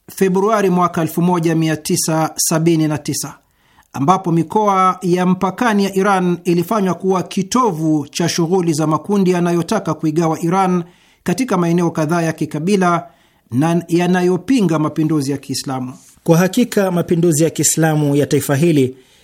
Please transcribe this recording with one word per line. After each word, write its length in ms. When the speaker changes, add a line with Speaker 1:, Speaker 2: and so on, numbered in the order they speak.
Speaker 1:
Februari 540
mwaka 320
elfu 200
moja 340
mia 220
tisa 580
sabini 520
na 100
tisa, 400
ambapo 380
mikoa 720
ya 240
mpakani 600
ya 100
Iran 480
ilifanywa 500
kuwa 300
kitovu 840
cha 220
shughuli 440
za 140
makundi 440
yanayotaka 640
kuigawa 480
Iran 420
katika 340
maeneo 340
kadhaa 300
ya 120
kikabila 760
na 360
yanayopinga 920
mapinduzi 520
ya 60
Kiislamu. 560
Speaker 2:
Kwa 140
hakika, 540
mapinduzi 520
ya 60
Kiislamu 640
ya 100
taifa 300
hili 400